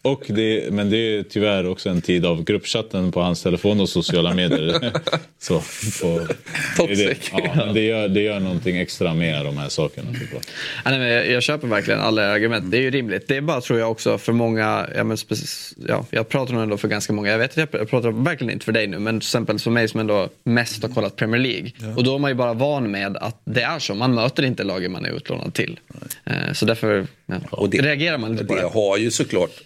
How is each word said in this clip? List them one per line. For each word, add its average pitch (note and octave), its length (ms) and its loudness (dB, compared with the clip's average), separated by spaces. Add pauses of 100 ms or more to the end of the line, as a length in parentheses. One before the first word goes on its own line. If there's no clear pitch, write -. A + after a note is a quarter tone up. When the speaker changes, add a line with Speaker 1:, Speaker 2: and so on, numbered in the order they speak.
Speaker 1:
Och, C3 100 2
och C3+ 160 -4
det, G#2+ 460 0
men G2+ 160 0
det G#2+ 80 4
är G#2+ 260 0
tyvärr G2+ 440 0
också F#2 220 -4
en F2 120 0
tid F2 240 2
av E2 180 0
gruppchatten G2 680 -2
på F2 100 0
hans F2 220 0
telefon G2+ 360 2
och F#2 100 2
sociala F2 440 2
medier. E2+ 580 0 (240)
<laughs> - 240 -10
Så, E2 200 0 (420)
på, E2+ 260 0 (500)
Speaker 2:
Toxic. G#2 200 2
Speaker 1:
det, G#2 180 4 (160)
ja, D#3+ 240 -2
men G#2+ 180 2
det A2 80 4
gör, A2 260 2
det G2 140 4
gör G#2 180 0
någonting F2+ 380 0
extra F2 360 0
med D#2+ 320 0
de C#2+ 120 -4
här C#2+ 120 -6
sakerna, D2 380 -2 (140)
såklart. - 260 -8 (380)
Speaker 3:
Ja, B2 60 2
nej, C3+ 80 2
men B2 80 0
jag, A#2 240 2
jag B2 120 2
köper C#3+ 240 -2
verkligen G#2+ 320 2
alla G#2+ 320 4
argument. G#2+ 400 2
Det A2+ 60 4
är B2+ 40 6
ju C3 100 2
rimligt. A2 360 -2
Det C#3 100 2
är C#3 40 -2
bara, D3 200 0
tror A#2+ 180 0
jag A2+ 120 2
också, A2 260 0
för A2+ 160 0
många, A2 600 2
ja, A2 80 0
men A2 140 0
spec-, - 560 -8 (140)
ja, A2+ 220 0
jag A2+ 200 -2
pratar B2+ 240 0
nog A2+ 100 0
ändå G#2 140 0
för G#2+ 100 -2
ganska G#2 260 -2
många. G#2 180 0
Jag A2 60 4
vet B2 140 2
att - 60 -4
jag D#3 120 0
pr-, - 80 -4
jag A2 120 -2
pratar A#2 220 2
verkligen B2 420 -2
inte - 120 -8
för A2 60 -2
dig A2 160 2
nu, F#2+ 120 -6
men A2 200 0
till - 80 -6
exempel A2 320 0
för A#2 120 0
mig A#2 160 4
som A2+ 120 -2
ändå G#2 300 2 (140)
mest A#2 380 0
har A2+ 80 -4
kollat G#2+ 260 -2
Premier A#2 260 0
League. A2 360 -2
Speaker 4:
Ja. A2+ 180 -8
Speaker 3:
Och B2 80 2
då C3 120 2
är C#3 40 -2
man C#3+ 120 2
ju B2+ 40 0
bara A#2+ 180 0
van C3 380 0
med G2 260 -4
att - 280 -6
det A2+ 160 0
är D3 180 -2
så. G2+ 160 -4
Man B2 200 2
möter C3 280 2
inte B2 200 0
lagen F#2 280 -2
man - 140 -6
är E2 60 -2
utlånad - 420 -6
till. - 260 -2 (460)
Eh, - 280 -2
så - 120 0
därför, G#2+ 420 2 (180)
ja, F#2 100 -4 (160)
Speaker 4:
Och G2+ 180 0
det, - 120 0
Speaker 3:
reagerar D3+ 360 0
man A2 140 -4
lite G#2+ 140 -2
på G2+ 100 -2
Speaker 4:
det F2+ 60 0
Speaker 3:
det. F2 60 0
Speaker 4:
har G2+ 300 2
ju A2 140 2
såklart F2 400 0 (140)